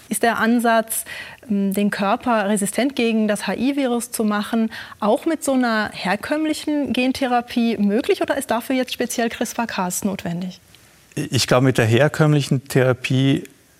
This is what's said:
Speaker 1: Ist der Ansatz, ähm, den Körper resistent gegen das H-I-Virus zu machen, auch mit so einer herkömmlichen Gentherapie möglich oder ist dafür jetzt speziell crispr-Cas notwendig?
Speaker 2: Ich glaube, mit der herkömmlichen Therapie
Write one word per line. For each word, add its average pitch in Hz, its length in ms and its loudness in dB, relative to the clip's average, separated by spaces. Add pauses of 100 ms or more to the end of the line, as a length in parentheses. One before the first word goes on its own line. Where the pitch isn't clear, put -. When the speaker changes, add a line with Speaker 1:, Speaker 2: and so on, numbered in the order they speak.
Speaker 1:
Ist - 120 -6
der 226 160 0
Ansatz, 226 680 0 (460)
ähm, 196 240 0
den 202 160 0
Körper 214 580 0
resistent 220 480 0
gegen 220 320 2
das 196 200 -4
H-I-Virus 240 640 -2
zu 233 120 -2
machen, 214 460 0 (300)
auch 214 260 0
mit 320 180 -2
so 269 100 0
einer 226 380 0
herkömmlichen 294 1000 -2
Gentherapie 247 840 0
möglich 214 440 2
oder 320 160 -2
ist - 140 -4
dafür 240 240 -2
jetzt 254 180 -2
speziell 233 360 -2
crispr-Cas 220 760 -4
notwendig? 185 560 -6 (540)
Speaker 2:
Ich - 320 -2
glaube, 151 180 6
mit 131 140 4
der 120 60 6
herkömmlichen 143 840 4
Therapie 131 800 2 (340)